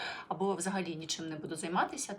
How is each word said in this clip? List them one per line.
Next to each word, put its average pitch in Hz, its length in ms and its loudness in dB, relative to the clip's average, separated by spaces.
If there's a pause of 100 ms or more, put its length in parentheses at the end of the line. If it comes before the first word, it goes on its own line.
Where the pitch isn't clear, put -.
(280)
або 190 260 4
взагалі 180 420 0
нічим 160 320 -2
не 156 80 -2
буду 151 200 -4
займатися, 202 640 2